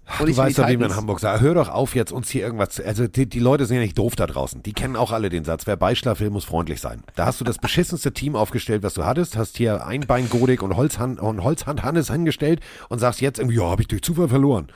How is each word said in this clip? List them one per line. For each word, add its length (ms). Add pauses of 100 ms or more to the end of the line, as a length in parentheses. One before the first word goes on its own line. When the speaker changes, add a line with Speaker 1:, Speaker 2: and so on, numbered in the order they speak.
Speaker 1:
Ach, 140
Speaker 2:
und 60
Speaker 1:
du 40
Speaker 2:
ich 60
bin 80
Speaker 1:
weißt 140
Speaker 2:
die 40
Speaker 1:
doch, 60
wie 60
man 80
in 80
Speaker 2:
Titans. 60
Speaker 1:
Hamburg 220
sagt. 220
Hör 140
doch 160
auf 260
jetzt, 160
uns 180
hier 120
irgendwas 280
zu, 160
also 220
die, 200
die 120
Leute 260
sind 120
ja 40
nicht 160
doof 160
da 140
draußen. 340
Die 100
kennen 220
auch 160
alle 180
den 140
Satz, 240
wer 100
Beischlaf 440
will, 100
muss 140
freundlich 360
sein. 220 (140)
Da 100
hast 140
du 40
das 140
beschissenste 540
Team 240
aufgestellt, 480
was 100
du 100
hattest, 320
hast 200
hier 280
Einbein 460
Godik 320
und 140
Holzhand, 420
und 240
Holzhand 400
Hannes 260
hingestellt 520 (280)
und 120
sagst 200
jetzt 200
irgendwie, 180
ja, 120
hab 100
ich 80
durch 140
Zufall 260
verloren. 480